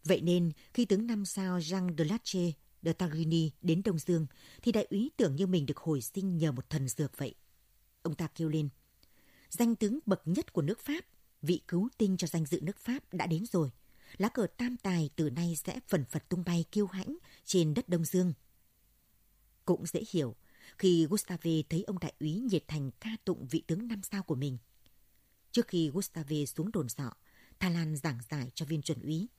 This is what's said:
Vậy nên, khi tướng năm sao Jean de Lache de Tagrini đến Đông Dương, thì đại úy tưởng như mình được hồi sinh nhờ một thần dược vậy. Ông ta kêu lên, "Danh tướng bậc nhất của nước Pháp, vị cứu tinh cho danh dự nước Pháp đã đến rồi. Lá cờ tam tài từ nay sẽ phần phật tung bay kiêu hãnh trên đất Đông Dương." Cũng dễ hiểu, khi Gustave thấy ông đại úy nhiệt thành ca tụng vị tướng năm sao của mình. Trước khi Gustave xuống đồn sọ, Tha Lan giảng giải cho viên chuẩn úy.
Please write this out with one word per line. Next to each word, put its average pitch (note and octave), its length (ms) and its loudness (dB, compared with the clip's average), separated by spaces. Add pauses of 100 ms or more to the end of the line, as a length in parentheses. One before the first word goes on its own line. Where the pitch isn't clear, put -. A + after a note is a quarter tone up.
Vậy D#3+ 180 2
nên, F3 300 4 (220)
khi A#3+ 120 2
tướng G#3+ 220 2
năm G#3 180 -2
sao F#3 340 -2
Jean F3 380 -2
de E3 60 2
Lache F3 480 -2 (300)
de D#3+ 120 0
Tagrini D#3+ 580 0 (100)
đến D#3+ 240 2
Đông F3 140 2
Dương, D#3+ 280 0 (340)
thì A#3+ 100 2
đại G#3+ 180 2
úy A3 280 0
tưởng D#3+ 180 4
như F#3 120 0
mình F3+ 180 2
được C#3 120 -4
hồi D3 240 0
sinh F#3+ 360 -2
nhờ D#3 140 2
một B2 180 -6
thần C3+ 180 -2
dược C#3 300 -2
vậy. C3+ 180 -6 (640)
Ông D#3+ 140 -4
ta D#3+ 120 -4
kêu D#3+ 220 -2
lên, D3+ 200 0 (800)
"Danh A#3 260 4
tướng A3 300 0
bậc F#3+ 200 2
nhất F#3 280 0
của E3+ 80 0
nước D#3+ 180 0
Pháp, D#4 260 -4 (360)
vị D#3+ 260 0
cứu F#3 300 0
tinh F#3+ 200 2
cho F3 100 -2
danh E3 180 0
dự D#3 160 -2
nước F3 160 -4
Pháp - 360 -6
đã F#3 140 -4
đến E3+ 180 0
rồi. D#3 260 2 (460)
Lá G3+ 120 2
cờ G#3+ 180 0 (100)
tam B3 200 -4
tài E3+ 380 0
từ D#3 140 2
nay E3+ 260 -2
sẽ - 320 -6
phần D3 180 2
phật - 240 -8
tung F3+ 160 -2
bay E3+ 260 2
kiêu G#3 160 2
hãnh F#3+ 300 -6 (280)
trên D#3+ 280 4
đất - 160 -2
Đông E3+ 160 2
Dương." F3+ 280 2 (1300)
Cũng F3 200 2
dễ F3 240 -4
hiểu, C3+ 260 -2 (420)
khi E3+ 320 6
Gustave E3 600 0
thấy E3 140 0
ông F#3+ 160 -4
đại D#3 200 -6
úy D3+ 120 -2
nhiệt G3 360 0
thành C#3+ 320 -4
ca A3 100 -8 (160)
tụng E3 220 -4
vị D#3+ 200 -2
tướng G#3 200 -4
năm A3 140 -6 (100)
sao G3 120 -4
của D#3+ 120 -2
mình. C3 220 -4 (920)
Trước A#3 160 2
khi E3 220 2
Gustave D3+ 560 -2
xuống F3 260 -4
đồn D3+ 180 -2
sọ, C3 240 -6 (460)
Tha F#3 100 2
Lan E3 260 0
giảng C#3 240 -4 (100)
giải B2+ 260 -4
cho D#3+ 100 -4
viên D3 160 -2
chuẩn C#3+ 200 -4
úy. D#3+ 260 -2 (120)